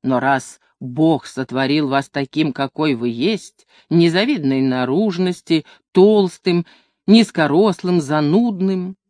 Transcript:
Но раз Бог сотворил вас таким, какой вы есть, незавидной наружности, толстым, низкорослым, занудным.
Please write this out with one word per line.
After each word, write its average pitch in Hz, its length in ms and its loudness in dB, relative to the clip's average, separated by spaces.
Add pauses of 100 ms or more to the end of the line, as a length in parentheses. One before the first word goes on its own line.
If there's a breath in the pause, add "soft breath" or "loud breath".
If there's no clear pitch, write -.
Но 127 180 -2
раз 135 400 -4 (200)
Бог 143 460 -2
сотворил 135 600 -4
вас 135 200 -2
таким, 143 440 -4
какой 139 420 -4
вы 120 140 -4
есть, 151 580 -6 (220 soft breath)
незавидной 170 720 2
наружности, 165 1000 -2 (260 soft breath)
толстым, 185 760 2 (420 soft breath)
низкорослым, 180 920 2
занудным. 185 960 -2 (140)